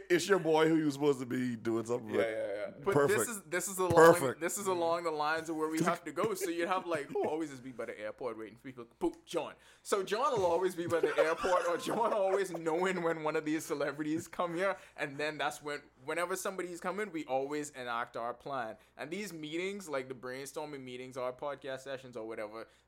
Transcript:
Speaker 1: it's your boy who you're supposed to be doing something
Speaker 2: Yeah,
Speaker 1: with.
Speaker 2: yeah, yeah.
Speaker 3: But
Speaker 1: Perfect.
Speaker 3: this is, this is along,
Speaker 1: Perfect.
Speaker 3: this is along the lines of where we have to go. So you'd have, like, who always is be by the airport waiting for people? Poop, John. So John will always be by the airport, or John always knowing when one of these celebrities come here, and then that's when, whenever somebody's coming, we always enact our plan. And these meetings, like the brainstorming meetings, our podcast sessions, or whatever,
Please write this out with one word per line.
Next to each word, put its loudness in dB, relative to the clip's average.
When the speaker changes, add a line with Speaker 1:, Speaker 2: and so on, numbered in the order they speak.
Speaker 1:
it's 4
your 6
boy 6
who 6
you're 2
supposed 2
to -6
be -2
doing 0
something -2
Speaker 2:
Yeah, 0
Speaker 1:
with. 4
Speaker 2:
yeah, -4
yeah. -8
Speaker 3:
But 2
Speaker 1:
Perfect. 6
Speaker 3:
this 2
is, -8
this -4
is -6
along, 2
Speaker 1:
Perfect. 10
Speaker 3:
this -2
is -8
along 0
the -2
lines -2
of -4
where 0
we 0
have 0
to -6
go. 0
So -4
you'd -2
have, -2
like, -2
who -2
always -4
is -12
be -14
by -8
the -10
airport -8
waiting -12
for -20
people? -14
Poop, -2
John. -4
So 0
John 0
will 4
always 2
be -4
by 2
the 2
airport, 2
or 2
John 0
always 2
knowing 0
when 0
one 0
of -2
these 0
celebrities -2
come -4
here, 0
and -6
then -4
that's -2
when, -6
whenever -2
somebody's -6
coming, -4
we -6
always -2
enact -4
our -4
plan. -6
And -8
these -6
meetings, -6
like -4
the -10
brainstorming -10
meetings, -12
our -2
podcast -8
sessions, -12
or -6
whatever, -8